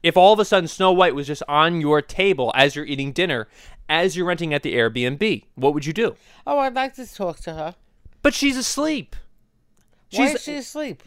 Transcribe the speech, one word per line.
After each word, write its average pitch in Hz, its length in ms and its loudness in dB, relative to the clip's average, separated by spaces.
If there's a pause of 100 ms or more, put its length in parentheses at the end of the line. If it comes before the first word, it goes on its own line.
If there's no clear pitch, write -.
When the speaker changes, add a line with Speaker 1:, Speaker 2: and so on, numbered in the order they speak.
Speaker 1:
if 170 140 2
all 196 160 10
of 208 60 4
a 202 60 2
sudden 180 220 0
Snow 190 240 2
White 180 240 4
was 143 120 -6
just 147 200 -8
on 160 320 2
your 147 220 2
table 151 540 0
as 139 200 4
you're 147 100 -10
eating 139 280 -6
dinner, 156 340 -2 (400)
as 170 300 0
you're 180 80 -2
renting 170 280 -2
at 143 100 -2
the 104 100 -4
Airbnb, 123 720 -2 (120)
what 139 180 2
would 143 120 -4
you 156 80 -6
do? 214 220 -2 (300)
Speaker 2:
Oh, 285 140 0
I'd 269 160 -2
like 262 200 -4
to 247 100 -16 (100)
talk 175 260 -6
to 165 120 -12
her. 160 220 -10 (480)
Speaker 1:
But - 100 4
she's 277 240 -2
asleep. 277 580 -4 (960)
Speaker 2:
Why 262 140 2
Speaker 1:
She's 294 100 0
Speaker 2:
is - 80 -6
she 294 120 -10
asleep? 277 520 -10